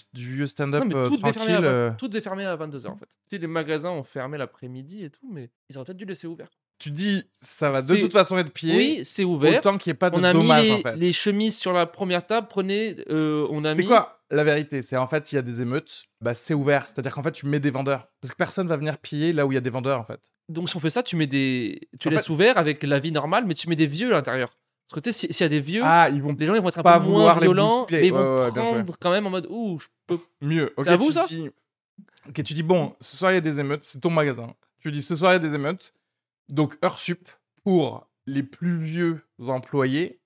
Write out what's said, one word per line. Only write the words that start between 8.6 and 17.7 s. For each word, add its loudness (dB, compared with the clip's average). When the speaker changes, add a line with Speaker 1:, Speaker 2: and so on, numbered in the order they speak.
Speaker 2:
Oui, 2
c'est -2
ouvert. 4
Speaker 1:
autant 2
qu'il -4
y -4
ait -4
pas 0
de -2
Speaker 2:
On 4
a 4
mis 6
Speaker 1:
dommages, 6
Speaker 2:
les, 4
Speaker 1:
en 4
fait. -4
Speaker 2:
les 2
chemises 0
sur -2
la 4
première -4
table, -2
prenez, -2
euh, 0
on -4
a 0
Speaker 1:
C'est 2
Speaker 2:
mis 0
Speaker 1:
quoi 4
la 2
vérité ? 0
C'est, -6
en 0
fait, -4
s'il -8
y 0
a -8
des -8
émeutes, -6
bah, -2
c'est -2
ouvert. 2
C'est-à-dire -8
qu'en -8
fait, -2
tu -12
mets 0
des 0